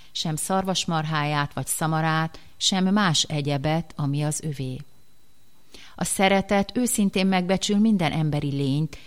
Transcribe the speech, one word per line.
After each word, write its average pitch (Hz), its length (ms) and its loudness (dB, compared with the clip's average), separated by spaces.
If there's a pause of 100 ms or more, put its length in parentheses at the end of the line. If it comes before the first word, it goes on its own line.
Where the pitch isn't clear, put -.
(120)
sem 156 240 -2
szarvasmarháját 156 1160 0
vagy 131 140 -6
szamarát, 160 720 0 (180)
sem 185 360 2
más 196 300 2
egyebet, 147 720 0
ami 143 260 0
az 151 200 -2
övé.” 131 380 -6 (1160)
A - 80 -4
szeretet 196 720 2
őszintén 202 500 2
megbecsül 190 520 2
minden 202 340 4
emberi 147 380 0
lényt, 139 560 0